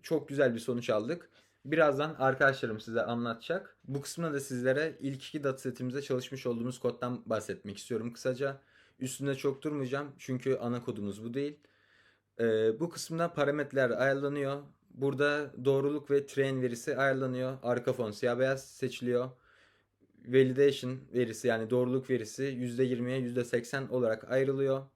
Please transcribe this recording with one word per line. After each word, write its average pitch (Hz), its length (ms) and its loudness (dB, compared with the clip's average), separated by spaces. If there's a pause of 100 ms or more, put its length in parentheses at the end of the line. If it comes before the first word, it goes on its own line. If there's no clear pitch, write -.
çok 156 260 -2
güzel 139 260 4
bir 113 60 -4
sonuç 120 300 -2
aldık. 113 400 -2 (340)
Birazdan 151 540 2
arkadaşlarım 131 600 2
size 113 220 -2
anlatacak. 120 800 -4
Bu 139 160 -6
kısımda 160 320 -6
da 139 80 -2
sizlere 131 600 0
ilk 135 260 -6
iki 151 180 -8
datasetimizde 127 580 -4
çalışmış 131 440 -4
olduğumuz 120 340 -4
koddan 123 460 -4
bahsetmek 101 520 -4
istiyorum 117 340 -4
kısaca. 135 500 -4 (360)
Üstünde 135 360 -4
çok 135 280 -2
durmayacağım 139 560 -4
çünkü 127 380 -2
ana 120 280 -2
kodumuz 104 400 -6
bu 117 100 -8
değil. 143 240 -4 (840)
Ee, 113 400 4
bu 170 100 -2
kısımda 165 420 -4
parametreler 139 580 2
ayarlanıyor. 139 720 0 (280)
Burada 143 640 0 (120)
doğruluk 139 460 2
ve 139 160 4
train 135 360 0
verisi 120 340 -2
ayarlanıyor. 131 640 0
Arka 123 300 2
fon 117 180 -2
siyah 120 280 0
beyaz 131 300 0
seçiliyor. 127 600 -2 (960)
Validation 131 720 6 (140)
verisi, 120 340 0
yani 113 220 2
doğruluk 127 400 2
verisi 117 320 -2
yüzde 123 420 -2
yirmiye 123 340 0
yüzde 123 260 -2
seksen 120 440 -2
olarak 113 420 0
ayrılıyor. 135 640 2